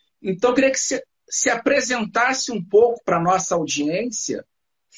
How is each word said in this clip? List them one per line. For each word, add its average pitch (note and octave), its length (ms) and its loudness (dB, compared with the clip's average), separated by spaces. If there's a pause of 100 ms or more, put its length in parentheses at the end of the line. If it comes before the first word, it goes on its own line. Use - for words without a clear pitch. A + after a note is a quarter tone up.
(220)
Então, G3 280 0
eu A#3+ 40 2
queria C4+ 160 4
que C4+ 100 -2
se, - 220 -4 (240)
se - 220 -4
apresentasse B3 1040 -2
um G3 100 -4
pouco A3 400 4
pra E3+ 180 0
nossa F3+ 340 0
audiência, D#3+ 920 -4 (520)